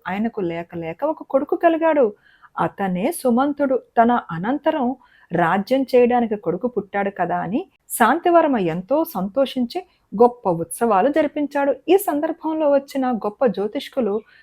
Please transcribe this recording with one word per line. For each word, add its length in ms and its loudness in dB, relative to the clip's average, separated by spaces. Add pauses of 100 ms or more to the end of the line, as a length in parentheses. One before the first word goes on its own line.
ఆయనకు 320 -4
లేక 340 -6
లేక 300 -8
ఒక 180 -4
కొడుకు 340 -2
కలిగాడు. 580 2 (440)
అతనే 540 -2
సుమంతుడు. 680 0 (220)
తన 180 2 (100)
అనంతరం 680 -2 (360)
రాజ్యం 500 0
చేయడానికి 540 2
కొడుకు 320 -2
పుట్టాడు 420 -4
కదా 260 -2
అని 300 -4 (240)
శాంతివర్మ 640 4
ఎంతో 480 0
సంతోషించి 840 -4 (360)
గొప్ప 280 2
ఉత్సవాలు 580 0
జరిపించాడు. 640 -2 (140)
ఈ 100 6
సందర్భంలో 720 -2
వచ్చిన 420 0
గొప్ప 340 -2
జ్యోతిష్కులు 760 -4 (220)